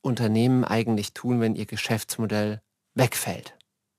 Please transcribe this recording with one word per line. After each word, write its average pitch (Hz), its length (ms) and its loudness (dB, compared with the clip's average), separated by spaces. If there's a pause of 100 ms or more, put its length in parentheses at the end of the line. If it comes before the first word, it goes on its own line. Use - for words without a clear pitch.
Unternehmen 120 640 2
eigentlich 110 480 0
tun, 123 260 -2
wenn 110 160 2
ihr 107 100 -6
Geschäftsmodell 107 960 -4 (340)
wegfällt. - 580 0 (460)